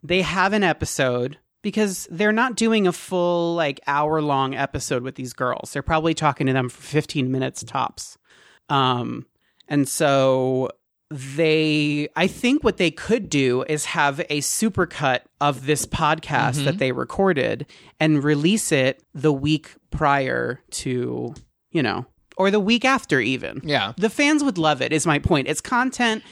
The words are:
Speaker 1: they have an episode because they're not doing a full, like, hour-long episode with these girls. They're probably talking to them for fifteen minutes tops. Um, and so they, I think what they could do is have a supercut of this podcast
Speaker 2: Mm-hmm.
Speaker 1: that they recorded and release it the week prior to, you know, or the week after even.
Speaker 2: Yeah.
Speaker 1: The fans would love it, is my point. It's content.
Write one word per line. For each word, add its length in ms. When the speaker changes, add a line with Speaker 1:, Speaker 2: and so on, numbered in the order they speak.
Speaker 1:
they 180
have 320
an 120
episode 720
because 480
they're 220
not 240
doing 300
a 60
full, 640
like, 320
hour-long 680
episode 480
with 120
these 180
girls. 400
They're 100
probably 320
talking 320
to 80
them 160
for 120
fifteen 500
minutes 320
tops. 520
Um, 560
and 200
so 840
they, 1000
I 120
think 360
what 140
they 120
could 380
do 400
is 180
have 340
a 200
supercut 800
of 260
this 180
podcast 360
Speaker 2:
Mm-hmm. 80
Speaker 1:
that 140
they 140
recorded 760
and 260
release 480
it 300
the 180
week 420
prior 680
to, 640
you 100
know, 240
or 140
the 100
week 240
after 360
even. 440
Speaker 2:
Yeah. 320
Speaker 1:
The 140
fans 340
would 120
love 240
it, 120
is 140
my 120
point. 300
It's 120
content. 720